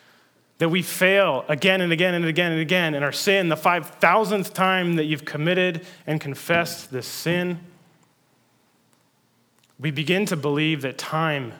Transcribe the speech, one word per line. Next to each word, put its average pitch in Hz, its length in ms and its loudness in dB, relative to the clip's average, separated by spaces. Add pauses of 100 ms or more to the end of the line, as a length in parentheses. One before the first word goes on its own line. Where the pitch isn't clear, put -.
(580)
that 165 120 2
we 180 120 2
fail 185 640 2
again 185 340 2
and 175 120 0
again 175 220 2
and 170 100 0
again 165 260 0
and 160 100 0
again, 160 340 0
and 143 100 -2
our 139 60 -2
sin, 190 380 2
the 156 60 2
five 175 420 0
thousandth 196 580 2
time 185 400 2
that 160 80 2
you've 151 220 -4
committed 175 600 -2 (220)
and 156 120 0
confessed 151 720 -2
this 127 140 -6
sin, 175 540 -4 (2250)
we 151 140 -4
begin 160 340 0
to 185 100 -2
believe 151 460 0
that 131 160 -6
time 147 640 -2